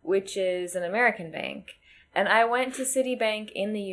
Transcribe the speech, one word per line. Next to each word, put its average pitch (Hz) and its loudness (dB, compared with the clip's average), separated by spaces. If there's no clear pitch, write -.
which 196 0
is 180 -2
an 175 -2
American 190 0
bank. - -10
And 202 2
I 220 6
went 254 0
to 269 -6
Citibank 247 0
in 202 -2
the 214 -2